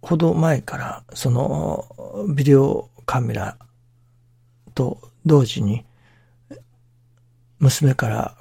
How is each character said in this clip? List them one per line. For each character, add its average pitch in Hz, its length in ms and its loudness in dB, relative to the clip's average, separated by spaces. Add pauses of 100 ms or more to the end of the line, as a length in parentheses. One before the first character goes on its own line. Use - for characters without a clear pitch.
ほ 170 160 -2
ど 165 160 2
前 160 260 0
か - 160 -12
ら - 280 -12 (100)
そ - 160 -2
の - 960 -4 (100)
ビ 139 80 0
デ 143 100 6
オ - 360 2 (160)
カ 127 160 -2
メ 117 100 -4
ラ 101 240 -8 (1200)
と - 360 -4 (140)
同 147 220 6
時 - 160 -4
に 107 240 -2 (1700)
娘 135 340 4
か 120 140 -4
ら 113 320 -6